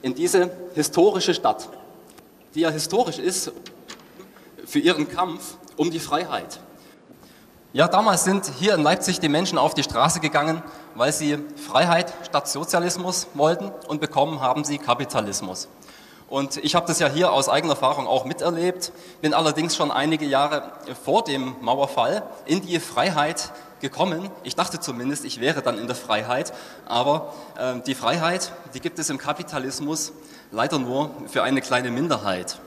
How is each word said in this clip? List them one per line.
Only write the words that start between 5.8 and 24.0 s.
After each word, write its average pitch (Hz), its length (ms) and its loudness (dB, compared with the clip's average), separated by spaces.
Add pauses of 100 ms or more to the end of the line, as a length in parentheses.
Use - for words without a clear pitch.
die 165 80 -4
Freiheit. 147 640 -4 (1120)
Ja, 156 160 4
damals 202 340 4
sind 190 340 2
hier 190 180 4
in 156 80 2
Leipzig 180 360 2
die 165 80 0
Menschen 151 300 2
auf 143 160 4
die 143 100 0
Straße 156 380 2
gegangen, 156 420 0 (320)
weil 123 160 4
sie 147 280 0 (180)
Freiheit 170 560 2 (100)
statt - 240 -2
Sozialismus 175 880 -2
wollten, 170 380 2 (180)
und 151 100 -4
bekommen 147 400 0
haben 131 240 2
sie 143 140 -2
Kapitalismus. 107 920 -2 (640)
Und 135 280 -2
ich 151 180 0
habe 175 120 2
das 165 120 0
ja 156 100 4
hier 156 220 4
aus 131 180 4
eigener 151 240 4
Erfahrung 135 340 2
auch 127 160 4
miterlebt, 170 680 -2 (280)
bin 151 120 2
allerdings 156 420 2
schon 147 160 0
einige 151 340 0
Jahre 143 460 2 (320)
vor 202 200 2
dem 131 380 -4
Mauerfall 135 640 0 (220)
in 185 160 2
die 175 180 -2
Freiheit 160 720 0 (280)
gekommen. 175 500 -2 (140)